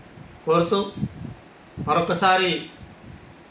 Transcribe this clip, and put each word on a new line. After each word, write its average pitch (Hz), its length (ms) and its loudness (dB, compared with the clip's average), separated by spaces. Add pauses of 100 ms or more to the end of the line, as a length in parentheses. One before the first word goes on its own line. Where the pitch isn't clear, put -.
(460)
కోరుతూ, 170 320 4 (1080)
మరొకసారి 180 640 2 (1000)